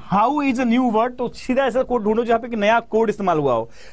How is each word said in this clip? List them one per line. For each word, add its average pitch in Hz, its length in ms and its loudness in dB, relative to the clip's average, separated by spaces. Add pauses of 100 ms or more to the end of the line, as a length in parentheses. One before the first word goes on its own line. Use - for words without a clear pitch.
(140)
how 214 160 4
is 277 300 0
a 262 60 0
new 240 280 2
word, 247 220 0
तो 240 120 -4
सीधा 254 360 -2
ऐसा 247 180 0
code 240 200 -2
ढूंढो 214 220 0
जहाँ 226 160 2
पे 247 80 -10
कि 233 80 -6
नया 220 240 2
code 220 300 0
इस्तेमाल 190 280 0
हुआ 139 160 2
हो। 113 160 -2 (220)